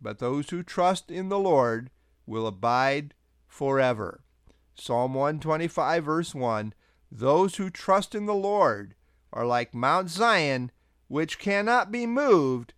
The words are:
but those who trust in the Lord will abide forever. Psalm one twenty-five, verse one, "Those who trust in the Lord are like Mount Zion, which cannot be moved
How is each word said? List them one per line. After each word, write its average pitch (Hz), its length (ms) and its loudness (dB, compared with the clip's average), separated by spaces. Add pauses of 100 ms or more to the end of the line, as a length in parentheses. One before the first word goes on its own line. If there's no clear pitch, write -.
but 107 180 -10
those 135 320 -4
who 175 120 -6
trust 180 480 0
in 185 180 -6
the 196 100 0
Lord 127 520 2 (360)
will 110 200 -4
abide 127 680 0 (340)
forever. 127 760 -2 (520)
Psalm 127 400 -2
one 143 260 -2
twenty-five, 160 640 -2
verse 160 300 -4
one, 110 400 -2 (380)
"Those 151 440 2
who 190 140 -6
trust 196 440 0
in 208 120 -6
the 208 80 -2
Lord 175 600 0 (380)
are 120 140 -2
like 120 280 -2
Mount 156 340 0
Zion, 160 640 0 (340)
which 151 320 -4
cannot 208 540 0
be 240 140 -4
moved 180 720 4